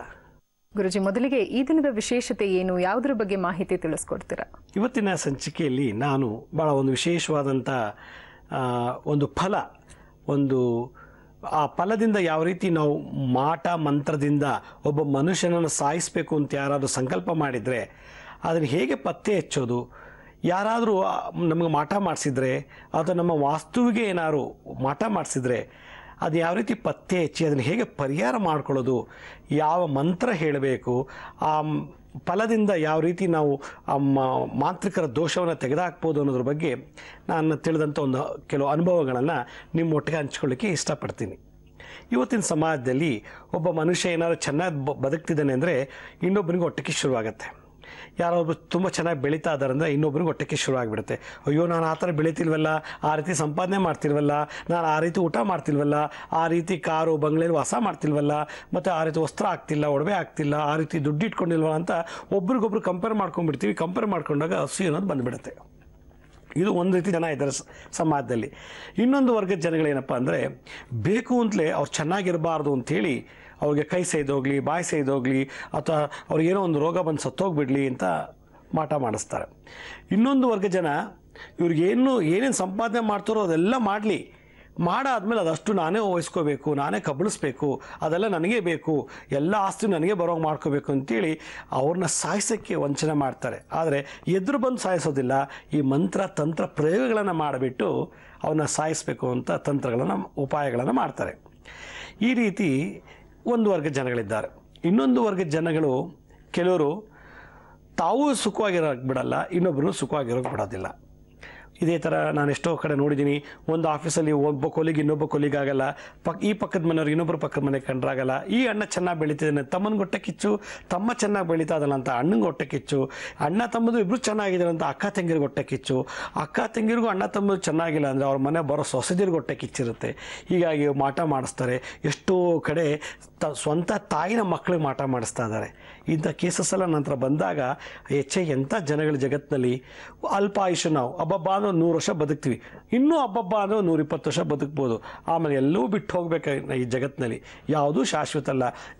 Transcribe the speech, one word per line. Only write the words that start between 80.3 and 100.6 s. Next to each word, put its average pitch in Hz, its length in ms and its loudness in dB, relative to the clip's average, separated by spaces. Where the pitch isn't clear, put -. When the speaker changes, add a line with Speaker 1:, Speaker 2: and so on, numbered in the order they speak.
Speaker 2:
ವರ್ಗ 208 180 2
ಜನ 180 200 0
ಇವ್ರಿಗೇನು, 196 640 4
ಏನೇನು 208 300 2
ಸಂಪಾದನೆ 208 480 0
ಮಾಡ್ತಾರೋ 214 400 0
ಅದೆಲ್ಲ 180 380 4
ಮಾಡಲಿ, 208 540 0
ಮಾಡಾದ್ಮೇಲೆ 220 600 2
ಅದಷ್ಟು 165 320 0
ನಾನೇ 175 260 2
ವಹಿಸ್ಕೋಬೇಕು, 160 760 0
ನಾನೇ 160 260 0
ಕಬಳಿಸ್ಬೇಕು, 147 840 -2
ಅದೆಲ್ಲ 175 260 0
ನನಗೇ 196 320 0
ಬೇಕು, 160 480 -2
ಎಲ್ಲ 156 220 2
ಆಸ್ತಿ 196 320 0
ನನಗೆ 185 280 2
ಬರೋಂಗೆ 170 280 0
ಮಾಡ್ಕೋಬೇಕು 147 500 -2
ಅಂತೇಳಿ 160 480 0
ಅವ್ರನ್ನ 160 340 0
ಸಾಯಿಸೋಕ್ಕೆ 190 680 -2
ವಂಚನೆ 147 380 0
ಮಾಡ್ತಾರೆ. 131 600 -2
ಆದರೆ 143 340 0
ಎದುರು 196 300 2
ಬಂದು 254 180 0
ಸಾಯಿಸೋದಿಲ್ಲ, 147 560 0
ಈ 151 80 2
ಮಂತ್ರ 175 460 2
ತಂತ್ರ 160 400 -2
ಪ್ರಯೋಗಗಳನ್ನು 202 680 0
ಮಾಡಿಬಿಟ್ಟು 135 800 -2
ಅವ್ರನ್ನ 156 220 0
ಸಾಯಿಸಬೇಕು 147 680 -2
ಅಂತ 123 200 -2
ತಂತ್ರಗಳನ್ನು, 143 880 -2
ಉಪಾಯಗಳನ್ನು 139 560 -2